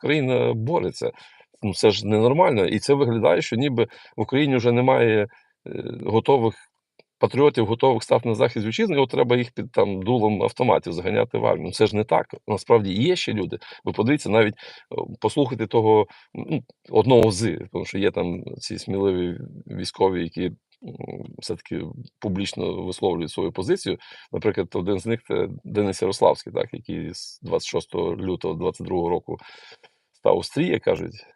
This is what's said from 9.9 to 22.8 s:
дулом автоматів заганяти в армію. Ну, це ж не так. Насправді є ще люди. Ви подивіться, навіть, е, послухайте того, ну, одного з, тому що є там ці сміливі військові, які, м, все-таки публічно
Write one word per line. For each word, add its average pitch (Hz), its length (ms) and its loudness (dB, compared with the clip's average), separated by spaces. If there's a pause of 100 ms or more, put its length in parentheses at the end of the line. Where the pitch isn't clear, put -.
дулом 107 400 2
автоматів 104 500 0
заганяти 107 460 -2
в 113 80 -2
армію. 85 200 0
Ну, 87 60 -8
це 107 140 4
ж 104 100 -2
не 107 80 0
так. - 220 0 (200)
Насправді 104 460 2
є 143 240 0
ще - 160 -4
люди. 104 260 -4 (260)
Ви 90 80 -4
подивіться, 120 380 0
навіть, 110 240 4
е, - 420 -16 (240)
послухайте 117 460 -2
того, 110 400 4 (280)
ну, - 280 -6 (280)
одного 113 400 6
з, 95 280 -2 (140)
тому 90 120 -6
що - 140 -6
є 98 120 2
там 87 340 -4 (140)
ці - 200 -10
сміливі 92 600 -2 (280)
військові, 92 560 -2
які, 82 220 -6
м, 87 100 -4 (840)
все-таки - 440 -10 (360)
публічно 92 640 -4